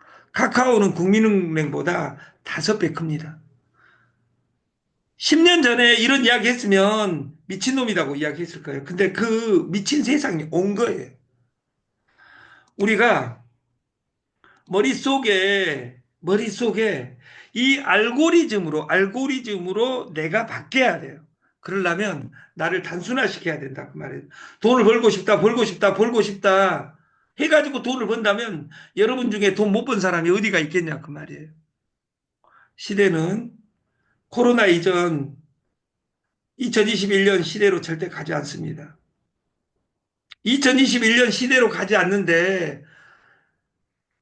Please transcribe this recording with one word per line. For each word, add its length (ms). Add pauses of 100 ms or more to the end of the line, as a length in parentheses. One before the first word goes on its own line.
(340)
카카오는 600
국민은행보다 1200 (260)
다섯 360
배 120
큽니다. 480 (1800)
십 220
년 220
전에 340
이런 300
이야기 240
했으면 840 (120)
미친놈이라고 680
이야기했을 460
거예요. 220
근데 300
그 560
미친 340
세상이 480
온 240
거예요. 360 (1700)
우리가 640 (1300)
머릿속에, 1300 (180)
머릿속에 1000 (360)
이 260
알고리즘으로, 1120
알고리즘으로 1200
내가 320
바뀌어야 540
돼요. 260 (340)
그러려면 720 (240)
나를 260
단순화시켜야 800
된다 320
그 60
말이에요. 260 (360)
돈을 240
벌고 260
싶다, 300
벌고 240
싶다, 300
벌고 280
싶다 760 (420)
해가지고 420
돈을 260
번다면 640 (280)
여러분 340
중에 240
돈 160
못 140
번 160
사람이 280
어디가 300
있겠냐 420
그 100
말이에요. 380 (1300)
시대는 760 (760)
코로나 360
이전 720 (1200)
이천이십일 680
년 180
시대로 380
절대 280
가지 240
않습니다. 640 (1500)
이천이십일 760
년 140
시대로 380
가지 260
않는데 880 (1400)